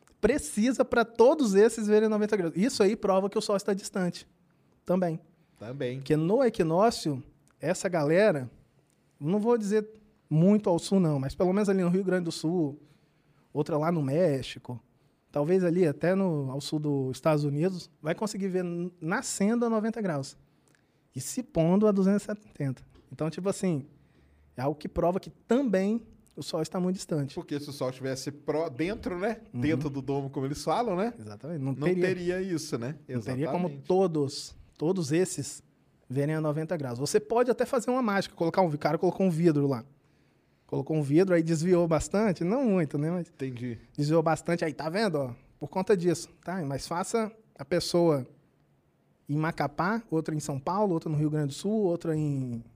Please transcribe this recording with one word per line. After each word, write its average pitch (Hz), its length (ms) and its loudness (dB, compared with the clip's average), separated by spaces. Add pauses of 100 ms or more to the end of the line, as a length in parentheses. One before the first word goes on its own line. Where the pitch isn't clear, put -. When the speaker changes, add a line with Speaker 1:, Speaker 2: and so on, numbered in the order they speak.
(200)
Speaker 1:
precisa 233 640 2
pra 233 220 2
todos 233 500 4
esses 214 320 4
verem 214 220 4
noventa 214 280 0
graus. 165 180 0
Isso 220 280 0
aí 202 120 4
prova 190 340 0
que - 80 -4
o 214 40 -2
Sol 208 140 0
está 196 180 0
distante 190 540 -6 (580)
também. 175 340 0 (380)
Speaker 2:
Também. 127 400 -6
Speaker 1:
Porque 135 180 0
no 175 280 2
equinócio, 175 800 0 (360)
essa 180 280 -2
galera, 165 600 2 (680)
não 170 200 0
vou 233 180 2
dizer 214 300 0 (420)
muito 196 400 4
ao 170 100 4
sul 196 200 2
não, 156 200 2
mas 135 160 -6
pelo 185 180 2
menos 202 160 0
ali 190 140 2
no 175 60 2
Rio 190 140 2
Grande 185 220 0
do 165 60 -4
Sul, 156 480 -2 (720)
outra 151 240 -2
lá 156 140 0
no 170 100 0
México, 139 800 -2 (500)
talvez 170 320 2
ali 175 220 4
até 165 300 0
no, 160 340 0
ao 131 100 -6
sul 156 200 -4
dos 139 380 -2
Estados 151 260 2
Unidos, 151 460 -2 (120)
vai 165 140 -4
conseguir 202 320 -4
ver 185 160 -2
n-, 175 360 -6
nascendo 220 680 0
a 233 40 0
noventa 226 320 -2
graus 151 340 -4 (800)
e 131 60 -8
se - 220 -6
pondo 180 440 2
a 214 40 6
duzentos 196 320 2
e - 20 -16
setenta. 143 560 -6 (300)
Então, 151 180 -4
tipo 180 180 -6
assim, 165 380 -2 (720)
é 120 40 -4
algo 143 160 0
que - 120 -8
prova 170 300 0
que - 100 -18
também 226 720 0 (340)
o 151 80 -10
Sol 165 180 -4
está 180 200 -4
muito 185 160 0
distante. 143 380 -4
Speaker 2:
Porque 147 220 -6
se 147 120 -10
o - 20 -12
Sol 131 180 -4
estivesse 131 400 -6
pró-, 147 380 -4
dentro, 165 500 -6
né? 214 220 -4 (140)
Speaker 1:
Uhum. 123 80 -6
Speaker 2:
Dentro 147 280 0
do 135 120 -6
domo, 139 280 -4
como 135 160 -6
eles 147 160 -6
falam, 185 360 0
né? 226 200 -2
Speaker 1:
Exatamente. 139 440 -10
Não 135 100 -2
Speaker 2:
Não 139 160 -2
Speaker 1:
teria, 180 180 2
Speaker 2:
teria 180 360 -2
isso, 165 360 -4
né? 120 200 -6 (100)
Speaker 1:
não 127 140 -4
teria 127 260 -4
como 175 200 -2
Speaker 2:
Exatamente. 139 200 -10
Speaker 1:
todos, 165 680 0 (220)
todos 165 360 -2
esses 175 500 -2 (460)
verem 143 260 0
a 156 60 -2
noventa 156 340 -2
graus. 127 240 -6
Você 147 220 2
pode 240 280 2
até 233 160 0
fazer 240 240 -2
uma 254 120 2
mágica, 196 340 0
colocar 170 260 0
um 185 80 4
vi-, 147 60 -2
o 147 40 -4
cara 156 180 2
colocou 185 280 2
um 185 40 4
vidro 156 360 4
lá. 131 200 -2 (840)
Colocou 139 300 -2
um 156 60 0
vidro, 170 300 4
aí 170 100 4
desviou 170 440 2
bastante. 180 560 0
Não 240 220 0
muito, 180 320 2
né? 147 140 0
Mas 180 180 -6
Speaker 2:
Entendi. 123 500 -8 (160)
Speaker 1:
desviou 151 260 2
bastante. 165 440 0
Aí, 151 80 -4
tá 147 160 -8
vendo? 190 300 0
Ó, 127 140 -4 (240)
por 143 120 -10
conta 190 260 0
disso. 170 320 0 (160)
Tá, 180 220 -6
mas 165 200 -6
faça 208 460 -2 (260)
a 139 60 -12
pessoa 165 640 2 (1000)
em 143 80 0
Macapá, 160 720 -2
outra 160 240 -2
em 151 60 -2
São 139 180 -6
Paulo, 190 340 0
outra 165 160 -4
no 156 60 0
Rio 151 140 2
Grande 151 180 0
do 135 60 -6
Sul, 214 320 -2
outra 170 320 0
em 131 440 -2 (140)